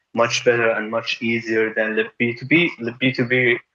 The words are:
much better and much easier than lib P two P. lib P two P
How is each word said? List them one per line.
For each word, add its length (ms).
much 300
better 260
and 200
much 320
easier 520
than 220
lib 120
P 160
two 120
P. 320
lib 200
P 140
two 140
P 320